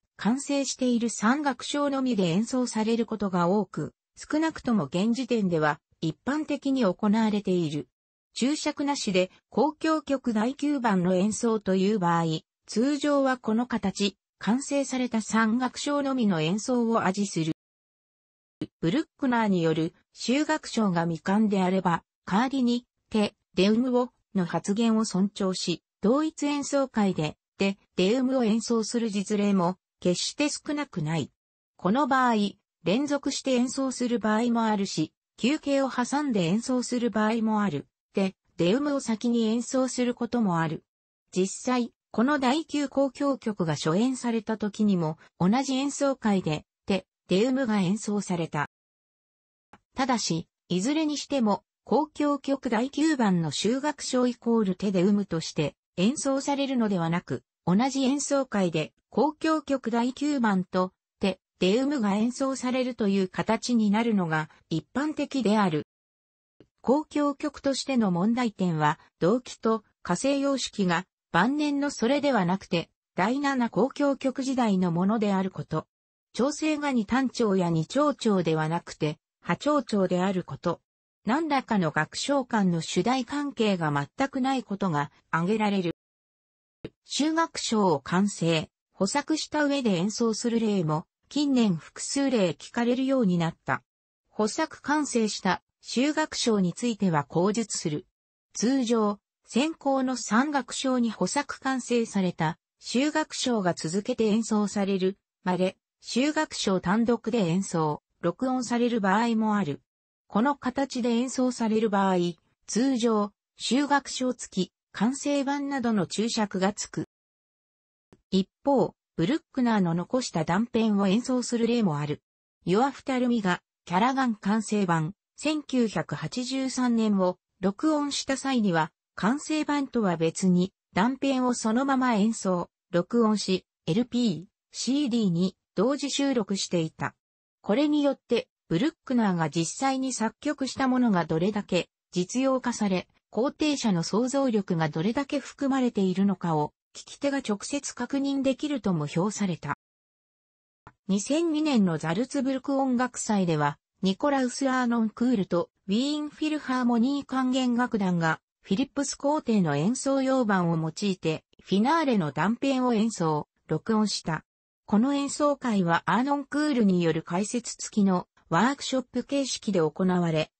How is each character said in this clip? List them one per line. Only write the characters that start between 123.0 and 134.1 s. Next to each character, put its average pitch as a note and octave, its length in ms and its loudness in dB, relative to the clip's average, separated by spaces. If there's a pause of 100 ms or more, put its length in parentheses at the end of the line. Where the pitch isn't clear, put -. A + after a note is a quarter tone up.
タ C4 120 -2
ル B3 100 0
ミ A#3+ 120 0
が、 F3+ 220 0 (240)
キ E3+ 80 -6
ャ F#3 60 4
ラ B3+ 120 4
ガ C4 140 0
ン A3+ 80 0
完 G#3 280 -2
成 G#3 220 0
版、 E3 300 0 (240)
千 D4+ 240 -2
九 A#3+ 260 0
百 D#3+ 260 -4
八 F#3+ 300 -6
十 C4 240 -4
三 B3 260 0
年 G#3+ 240 2
を F#3 200 2 (220)
録 D4+ 340 0
音 C#4+ 180 -2
し - 140 -6
た C4+ 100 -2
際 C4 240 0
に G3 140 2
は、 D#3+ 180 0 (220)
完 B3 260 0
成 D4+ 240 -2
版 C#4+ 240 -2
と A#3+ 140 -2
は F3 160 0
別 E3 300 0
に、 F3+ 260 2 (180)
断 A#3+ 240 0
片 C4 300 0
を B3 80 0
そ A3 180 -2
の C4 140 0
ま C#4 100 2
ま B3+ 180 2
演 G#3+ 200 2
奏、 F3+ 340 -2 (220)
録 A3 340 2
音 G#3+ 140 2
し、 F#3 260 -2 (220)
エ D#3+ 80 0
ル A#3+ 100 2
ピ A#3+ 260 0